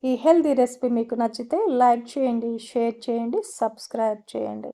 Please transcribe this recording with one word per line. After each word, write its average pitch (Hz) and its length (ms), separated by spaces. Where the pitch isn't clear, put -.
ఈ 262 80
హెల్దీ 311 360
రెసిపీ 247 280
మీకు 226 240
నచ్చితే 240 360
లైక్ 240 300
చేయండి, 233 400
షేర్ 233 280
చేయండి, 233 340
సబ్స్క్రైబ్ 220 600
చేయండి. 214 400